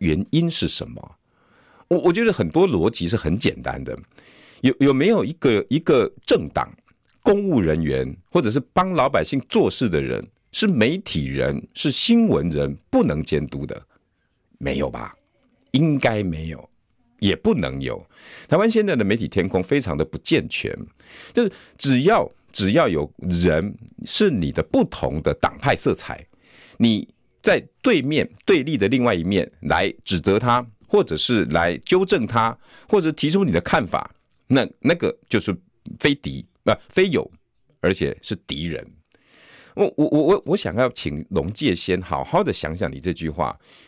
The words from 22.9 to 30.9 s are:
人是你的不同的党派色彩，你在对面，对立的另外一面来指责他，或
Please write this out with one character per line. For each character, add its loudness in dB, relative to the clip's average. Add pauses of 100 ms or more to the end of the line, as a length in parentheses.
人 0 (320)
是 0
你 0
的 -2
不 0
同 -4
的 0
党 -2
派 0
色 -2
彩， -12 (520)
你 2 (320)
在 2 (200)
对 2
面， 0 (160)
对 4
立 -2
的 2
另 2
外 2
一 -2
面 0 (120)
来 0 (120)
指 -2
责 2
他， 2 (220)
或 4